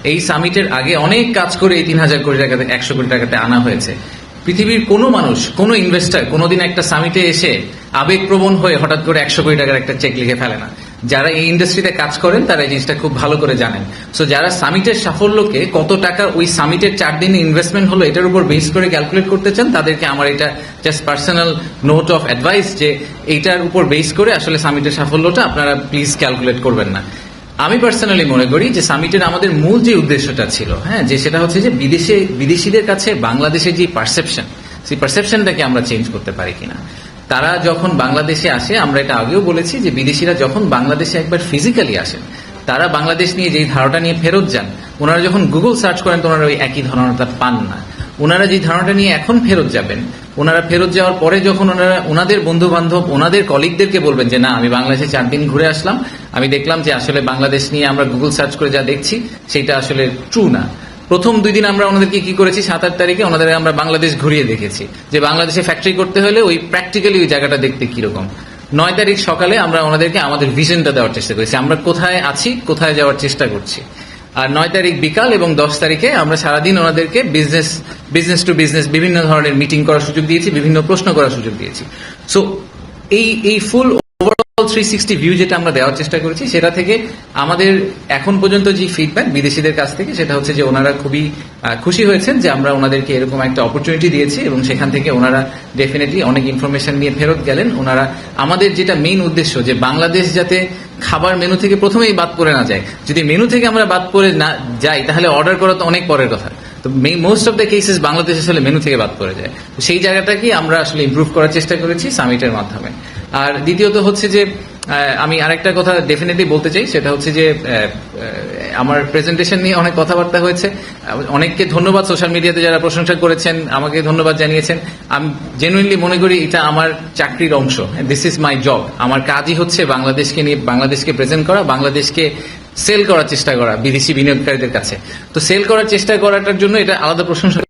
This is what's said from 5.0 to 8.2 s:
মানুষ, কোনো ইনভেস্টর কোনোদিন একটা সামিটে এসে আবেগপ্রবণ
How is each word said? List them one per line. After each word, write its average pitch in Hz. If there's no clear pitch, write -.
মানুষ, 170
কোনো 220
ইনভেস্টর 175
কোনোদিন 170
একটা 180
সামিটে 165
এসে 156
আবেগপ্রবণ 190